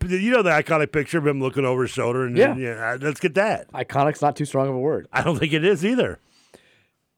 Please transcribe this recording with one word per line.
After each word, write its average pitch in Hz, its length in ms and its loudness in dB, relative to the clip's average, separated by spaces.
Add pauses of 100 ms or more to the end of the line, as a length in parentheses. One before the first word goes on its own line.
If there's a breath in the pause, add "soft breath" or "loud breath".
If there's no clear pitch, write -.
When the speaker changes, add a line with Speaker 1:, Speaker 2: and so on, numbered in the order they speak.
(180)
Speaker 1:
you 214 120 0
know 247 120 6
the 180 60 2
iconic 151 440 2
picture 156 260 -2
of 147 80 0
him 143 120 2
looking 131 280 0
over 127 160 2
his 117 80 -2
shoulder? 123 340 -2
And 123 140 0
Speaker 2:
Yeah. 277 180 4
Speaker 1:
yeah, 117 420 -4
let's 143 220 -4
get 170 140 -2
that. 196 380 0
Speaker 2:
Iconic's 139 500 -2
not 147 120 2
too 147 120 -4
strong 135 220 0
of 135 60 -4
a 127 40 -4
word. 127 340 -2
Speaker 1:
I 127 100 0
don't 156 160 0
think 156 140 -2
it 156 100 2
is 175 220 2
either. 202 360 0 (960 soft breath)